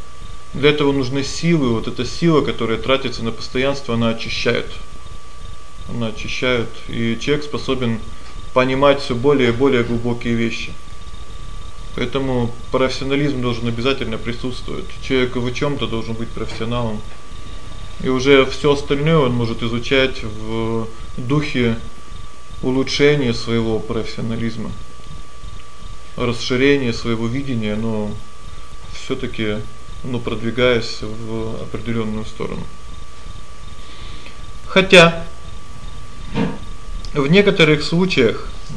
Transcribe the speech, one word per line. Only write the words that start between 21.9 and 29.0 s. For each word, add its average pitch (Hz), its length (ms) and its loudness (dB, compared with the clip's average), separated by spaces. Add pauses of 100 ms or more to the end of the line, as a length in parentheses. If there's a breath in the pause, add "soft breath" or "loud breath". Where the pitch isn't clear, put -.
улучшения 135 720 4
своего 113 460 0
профессионализма, 113 920 -4 (1500)
расширения 123 760 2
своего 117 340 -2
видения, 117 480 -2
но 107 360 -2 (840 loud breath)
все-таки, 113 640 -2 (480)